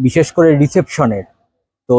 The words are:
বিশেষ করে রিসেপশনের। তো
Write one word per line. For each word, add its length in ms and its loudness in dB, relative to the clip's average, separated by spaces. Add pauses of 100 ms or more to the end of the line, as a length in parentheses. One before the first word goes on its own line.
বিশেষ 280 0
করে 200 2
রিসেপশনের। 720 -2 (640)
তো 100 0